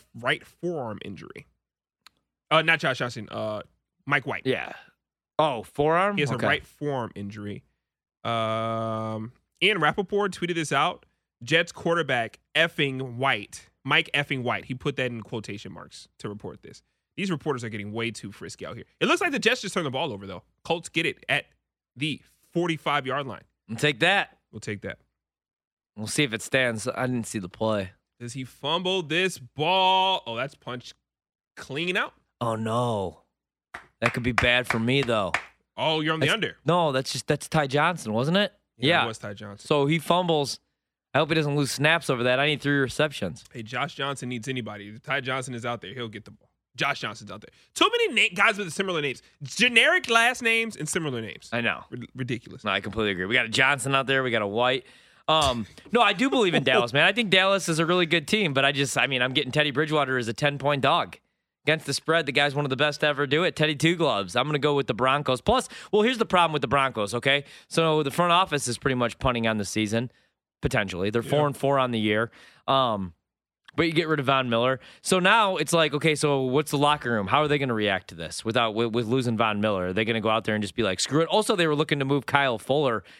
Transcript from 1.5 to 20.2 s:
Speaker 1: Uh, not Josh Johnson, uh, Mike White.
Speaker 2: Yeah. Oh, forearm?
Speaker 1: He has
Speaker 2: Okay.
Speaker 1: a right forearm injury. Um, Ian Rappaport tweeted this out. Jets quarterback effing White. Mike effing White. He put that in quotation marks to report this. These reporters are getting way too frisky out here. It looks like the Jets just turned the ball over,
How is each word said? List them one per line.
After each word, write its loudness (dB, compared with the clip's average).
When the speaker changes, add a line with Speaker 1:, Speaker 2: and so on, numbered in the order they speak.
Speaker 1:
Uh, 4
not 2
Josh -2
Johnson, -6
uh, -6
Mike 0
White. -6
Speaker 2:
Yeah. -2
Oh, 2
forearm? 2
Speaker 1:
He 0
has 0
Speaker 2:
Okay. -2
Speaker 1:
a 2
right 0
forearm -6
injury. -10
Um, -4
Ian 2
Rappaport 0
tweeted -4
this -4
out. -2
Jets 2
quarterback -2
effing 0
White. -4
Mike 2
effing -2
White. -4
He -8
put -4
that 0
in -8
quotation -10
marks -18
to -10
report -12
this. -20
These -4
reporters -4
are -6
getting -10
way -4
too -12
frisky -14
out -12
here. -16
It 2
looks 2
like 0
the -2
Jets 2
just -8
turned -2
the -4
ball -2
over, -12